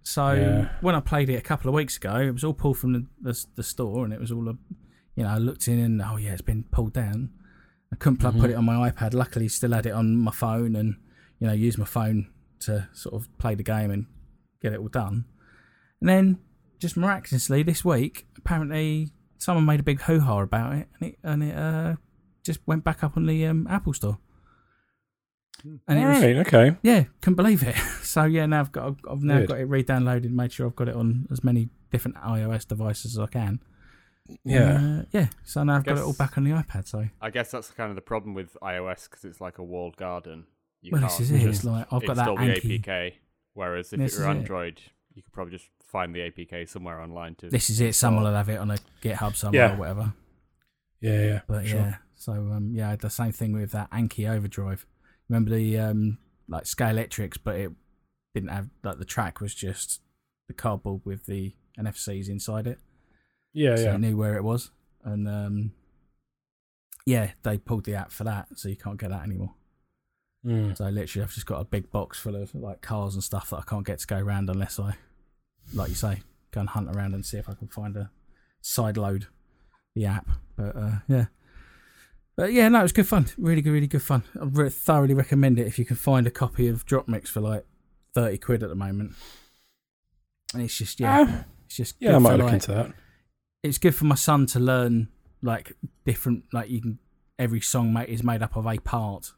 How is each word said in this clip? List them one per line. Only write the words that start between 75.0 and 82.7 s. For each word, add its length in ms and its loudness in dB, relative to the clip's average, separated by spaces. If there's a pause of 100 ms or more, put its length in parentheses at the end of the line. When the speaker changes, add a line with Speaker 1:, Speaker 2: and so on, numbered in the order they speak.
Speaker 1:
like 160 -4
you 60 -4
say, 260 -2 (300)
go 100 -4
and 80 -4
hunt 260 -6
around 180 -4
and 120 -6
see 120 -8
if 120 -10
I 40 -10
can 140 -14
find 300 -10
a 140 -8 (500)
side 360 -2
load 300 -4 (680)
the 100 -2
app. 220 -2 (300)
But, 180 -6
uh, 160 -4 (160)
yeah. 180 4 (1120)
But 160 0
yeah, 180 8
no, 100 8